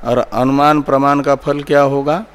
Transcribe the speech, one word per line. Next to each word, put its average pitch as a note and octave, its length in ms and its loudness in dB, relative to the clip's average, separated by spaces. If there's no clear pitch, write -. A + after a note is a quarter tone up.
और A#2+ 140 0
अनुमान C#3 640 0
प्रमाण C#3 380 0
का C#3 160 0
फल C#3+ 260 -4
क्या C#3+ 200 2
होगा? C#3+ 420 -2